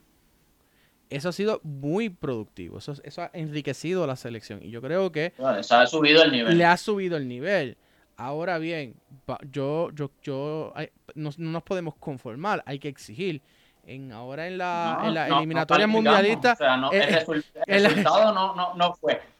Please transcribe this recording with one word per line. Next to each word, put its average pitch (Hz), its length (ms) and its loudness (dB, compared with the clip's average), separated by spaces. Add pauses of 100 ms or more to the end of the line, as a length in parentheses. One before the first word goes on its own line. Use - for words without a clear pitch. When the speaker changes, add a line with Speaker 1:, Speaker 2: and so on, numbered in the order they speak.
(1080)
Speaker 1:
eso 143 200 -6
ha 175 40 -4
sido 208 300 -2
muy 156 460 -4
productivo. 113 680 -8
Eso, 143 240 -12
eso 170 200 -14
ha 170 100 -10
enriquecido 156 680 -6
a 156 60 -2
la 127 80 -4
selección. 113 460 -12
Y 92 80 -14
yo 117 120 -12
creo 170 300 -2
que 160 260 -4
Speaker 2:
Bueno, 127 200 0
eso - 180 2
ha 123 100 8
subido 156 380 6
el 143 80 4
nivel. 127 260 4
Speaker 1:
le 170 60 6
ha 175 120 8
subido 190 400 -2
el 135 120 -4
nivel. 139 480 -2 (400)
Ahora 156 420 -4
bien, 160 360 -6 (340)
va-, 127 120 -8 (100)
yo, 143 440 -4
yo, 147 180 -8 (100)
yo, 147 540 -6
hay, 156 140 -10 (260)
no, 151 220 -6
no 160 120 -6
nos 165 140 -6
podemos 175 320 -6
conformar, 147 680 -6
hay 139 120 -10
que 143 100 -10
exigir. 156 540 -8 (420)
En, 131 280 -16
ahora 135 340 -12
en 185 120 -10
la, 170 420 -2
Speaker 2:
No, 165 80 -2
Speaker 1:
en 160 60 0
la 160 120 0
Speaker 2:
no, 139 80 2
no 143 40 4
Speaker 1:
eliminatoria 160 480 2
Speaker 2:
calificamos, 220 280 4
Speaker 1:
mundialista, 214 380 4
Speaker 2:
o 226 40 2
sea, 131 200 2
no, 135 160 0
Speaker 1:
eh, 196 100 4
Speaker 2:
el - 0 -
Speaker 1:
eh, 165 160 2
Speaker 2:
resul-, 156 260 -2 (220)
el 196 100 2
Speaker 1:
en 202 60 6
la, 202 60 6
Speaker 2:
resultado 196 440 6
no, 190 220 0
no, 175 200 -4
no 175 200 2
fue. 147 260 -2 (200)